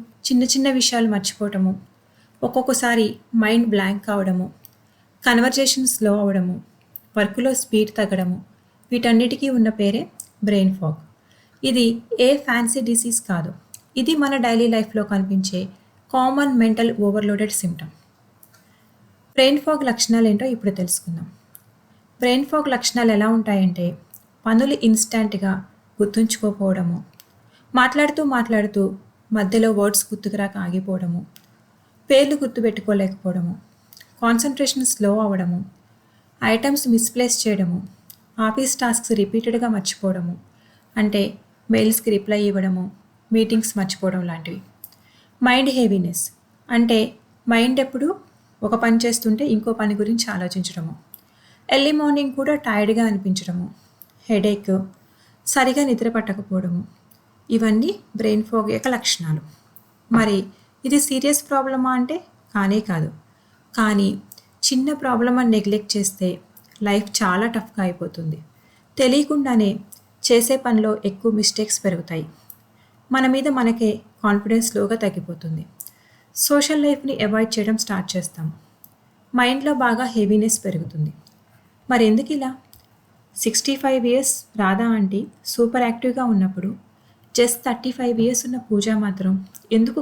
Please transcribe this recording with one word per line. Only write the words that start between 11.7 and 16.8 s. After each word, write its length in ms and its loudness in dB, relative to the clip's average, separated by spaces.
ఏ 20 6
ఫ్యాన్సీ 440 0
డిసీజ్ 320 -2
కాదు, 220 -4
ఇది 220 2
మన 120 0
డైలీ 300 4
లైఫ్లో 280 0
కనిపించే 480 0
కామన్ 500 2
మెంటల్ 300 2